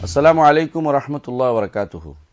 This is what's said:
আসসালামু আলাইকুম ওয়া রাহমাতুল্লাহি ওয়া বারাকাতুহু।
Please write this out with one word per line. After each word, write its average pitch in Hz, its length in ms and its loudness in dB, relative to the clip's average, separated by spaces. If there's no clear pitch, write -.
আসসালামু 160 260 4
আলাইকুম 156 440 2
ওয়া 147 80 0
রাহমাতুল্লাহি 131 580 -4
ওয়া 113 100 0
বারাকাতুহু। 90 520 -8